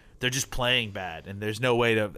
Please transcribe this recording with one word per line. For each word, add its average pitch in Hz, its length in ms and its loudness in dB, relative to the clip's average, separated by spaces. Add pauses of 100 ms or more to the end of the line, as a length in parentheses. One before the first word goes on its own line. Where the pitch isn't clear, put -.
(200)
they're 123 100 2
just 131 200 -4
playing 123 420 0
bad, 87 340 -8
and 98 160 -10
there's 107 180 -2
no 123 160 4
way 117 200 4
to 107 220 0